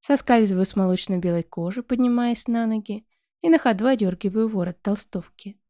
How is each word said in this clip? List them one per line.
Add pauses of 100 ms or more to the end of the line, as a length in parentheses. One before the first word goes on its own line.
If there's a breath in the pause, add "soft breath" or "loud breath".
Соскальзываю
с
молочно-белой
кожи,
поднимаясь
на
ноги, (340)
и
на
ходу
одергиваю
ворот
толстовки. (120)